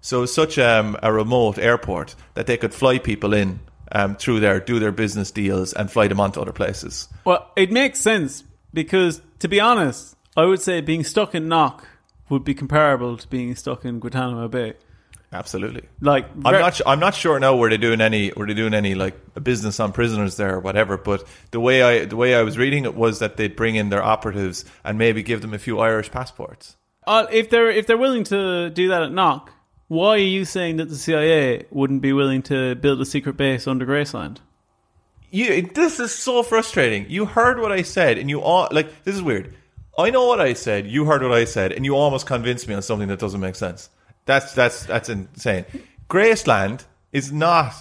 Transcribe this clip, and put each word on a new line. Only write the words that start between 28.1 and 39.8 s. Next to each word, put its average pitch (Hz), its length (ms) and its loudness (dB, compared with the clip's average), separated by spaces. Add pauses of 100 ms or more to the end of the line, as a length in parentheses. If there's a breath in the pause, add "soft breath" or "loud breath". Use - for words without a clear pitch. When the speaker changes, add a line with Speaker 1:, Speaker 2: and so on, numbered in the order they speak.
Speaker 2:
to 180 460 -4
do 180 180 0
that 175 140 2
at 143 100 -4
Knock, 165 400 0 (360)
why 170 220 2
are 214 80 4
you 190 260 0
saying 170 320 -4
that 165 120 -4
the 156 80 -12
C 160 180 -2
I 151 80 2
A 147 480 2
wouldn't 139 320 0
be 135 100 2
willing 135 300 2
to 131 340 -2
build 139 240 0
a 135 60 -2
secret 135 300 -4
base 135 300 -2
under 131 200 -2
Graceland? 131 520 -4 (920)
Speaker 1:
You, 185 320 0
this 311 360 0
is 233 160 -4
so 247 280 0
frustrating. 143 680 0
You 202 160 -2
heard 240 320 2
what 220 140 -2
I 190 100 0
said, 151 360 2
and 139 120 -6
you 143 120 -4
all, 175 280 2
like, 156 340 -2
this 196 100 -2
is 190 80 -6
weird. 120 320 -4 (440 soft breath)